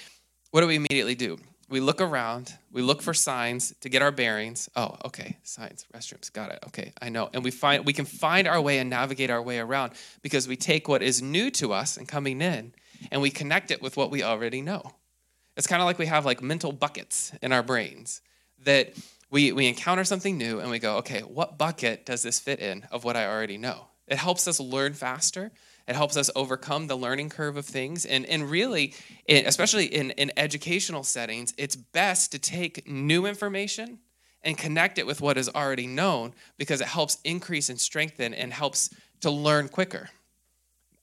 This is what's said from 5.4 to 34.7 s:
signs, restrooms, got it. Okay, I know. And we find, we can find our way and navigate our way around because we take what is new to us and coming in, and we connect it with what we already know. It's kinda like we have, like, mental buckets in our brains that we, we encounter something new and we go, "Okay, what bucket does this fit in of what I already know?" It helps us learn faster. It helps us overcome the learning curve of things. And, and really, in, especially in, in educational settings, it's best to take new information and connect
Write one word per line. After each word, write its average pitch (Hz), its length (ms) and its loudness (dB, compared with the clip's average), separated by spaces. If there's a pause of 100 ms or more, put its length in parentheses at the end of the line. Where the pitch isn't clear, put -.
signs, - 500 -14
restrooms, - 400 -14
got 107 200 -8
it. - 160 -10
Okay, - 340 -12
I 120 80 -8
know. 113 240 -4
And 127 100 -4
we 127 60 0
find, 143 340 2
we 143 100 2
can 143 120 -2
find 170 420 2
our 165 140 4
way 143 160 4
and 127 140 0
navigate 131 400 0
our 117 100 2
way 120 160 -4
around 120 360 -2 (280)
because 135 260 0
we 127 80 -4
take 151 320 0
what 143 140 4
is 123 200 2
new 165 300 0
to 120 220 0
us 113 240 -2
and - 100 -14
coming 139 340 -4
in, 131 320 -2 (380)
and 139 120 0
we 139 80 4
connect 156 400 0
it 135 100 -2
with 131 160 -6
what 135 140 0
we 139 100 -2
already 117 400 -2
know. 175 300 -8 (640)
It's - 100 2
kinda 180 200 4
like 175 120 2
we 170 80 0
have, 156 180 4
like, 139 160 2
mental 160 320 -2
buckets - 600 -4 (100)
in 127 100 -2
our 127 120 4
brains 120 580 -4 (420)
that 139 300 6 (380)
we, 139 200 6
we 131 140 4
encounter 175 380 2
something 190 340 0
new 113 220 -2
and 123 100 -4
we 117 80 -2
go, 107 200 0
"Okay, 117 240 -4
what - 360 -4
bucket 139 480 0
does 123 160 -4
this 117 180 -2
fit 139 200 -4
in 98 320 -6
of 117 120 -8
what 117 140 0
I 110 80 2
already 107 320 -4
know?" 117 300 -8 (200)
It 139 120 0
helps 180 280 0
us 170 120 0
learn 139 340 -2
faster. 147 580 -4 (360)
It 123 80 -2
helps 147 200 2
us 139 200 2
overcome 135 500 -2
the 139 100 -2
learning 131 340 -2
curve 147 280 -6
of 143 80 -8
things. 139 400 -4
And, 131 220 0
and 151 240 0
really, 170 420 2 (320)
in, 143 220 8
especially 202 380 4
in, 135 260 -2
in 139 260 0
educational 151 640 -2
settings, 117 540 -4
it's 139 180 -4
best 180 580 0
to 143 60 -8
take 165 480 -4
new 147 380 2
information 208 720 -4 (460)
and 156 140 0
connect 165 420 2